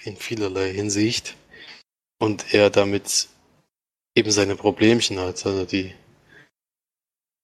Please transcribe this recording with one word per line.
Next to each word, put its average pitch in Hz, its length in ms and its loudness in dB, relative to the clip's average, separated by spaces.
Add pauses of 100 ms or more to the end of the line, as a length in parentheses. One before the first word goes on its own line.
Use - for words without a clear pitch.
in 101 120 -12
vielerlei 95 560 -4
Hinsicht 104 640 -2 (840)
und 107 360 -2
er 104 160 6
damit 101 580 0 (840)
eben 107 160 2
seine 98 260 2
Problemchen 107 640 2
hat, 92 260 -6
also 95 220 -2
die 95 280 -4 (1500)